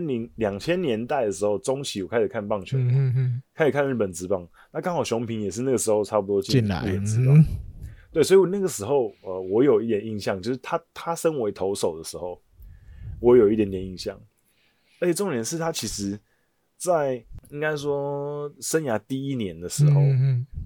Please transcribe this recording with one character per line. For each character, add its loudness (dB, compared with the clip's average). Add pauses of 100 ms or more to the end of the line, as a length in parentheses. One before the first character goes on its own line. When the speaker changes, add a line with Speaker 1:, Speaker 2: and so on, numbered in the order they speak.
(360)
Speaker 1:
两 -2
千 -2
年 -2
代 -2
的 0
时 -4
候， 0
中 -4
期 -6
我 -8
开 0
始 0
看 -8
棒 -4
球， -4
Speaker 2:
嗯 0
哼 2
哼。 -2 (100)
Speaker 1:
开 0
始 2
看 0
日 0
本 -2
职 -8
棒。 -4 (240)
那 -8
刚 -4
好 0
雄 -2
平 -4
也 -4
是 -6
那 0
个 4
时 0
候 4
差 0
不 -2
多 2
进 4
Speaker 2:
进 2
来， -2
Speaker 1:
日 -2
本 -2
职 2
棒。 8
Speaker 2:
嗯。 10 (680)
Speaker 1:
对， 4
所 6
以 12
我 6
那 0
个 0
时 -8
候， 2 (100)
呃， -6
我 2
有 6
一 -4
点 0
印 -6
象， -4
就 -4
是 -4
他， -6 (140)
他 -6
身 -2
为 0
投 -2
手 -4
的 -14
时 -12
候， -10 (800)
我 8
有 8
一 0
点 2
点 -6
印 -12
象。 -10 (840)
而 0
且 2
重 -2
点 -2
是 -6
他 -2
其 -6
实 -4 (600)
在， 0 (260)
应 -12
该 -2
说 -4 (120)
生 -2
涯 -2
第 -6
一 -4
年 -6
的 -8
时 2
候， 6
Speaker 2:
嗯 4
哼 2
哼。 0 (200)